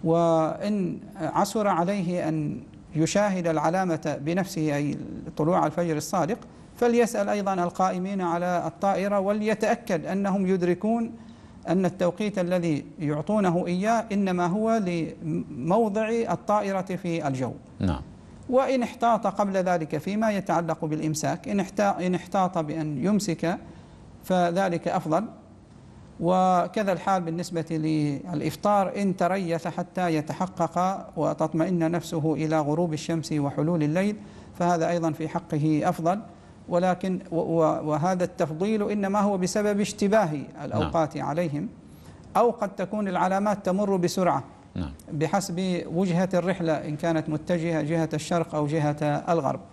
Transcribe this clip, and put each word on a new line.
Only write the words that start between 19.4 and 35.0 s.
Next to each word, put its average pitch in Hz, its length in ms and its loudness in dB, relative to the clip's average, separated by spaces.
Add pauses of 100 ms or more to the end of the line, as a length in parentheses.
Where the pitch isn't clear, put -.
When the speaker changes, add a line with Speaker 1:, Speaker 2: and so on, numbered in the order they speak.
Speaker 1:
ذلك 175 400 0
فيما 214 340 0
يتعلق 170 540 0
بالإمساك، 156 640 -2
إن 202 100 0
احتا-، 196 420 0
إن 180 140 2
احتاط 180 420 0
بأن 151 480 -2
يمسك 175 520 0 (680)
فذلك 175 640 2
أفضل، 170 380 0 (960)
وكذا 185 720 4
الحال 185 300 0
بالنسبة 165 500 -4
للإفطار 156 1300 0
إن 190 140 2
تريث 175 520 0
حتى 175 480 -2
يتحقق 180 880 -2 (120)
وتطمئن 160 720 0
نفسه 160 420 -2
إلى 156 260 0
غروب 156 340 0
الشمس 160 380 -4
وحلول 151 520 0
الليل، 190 320 2 (440)
فهذا 175 300 2
أيضًا 165 220 0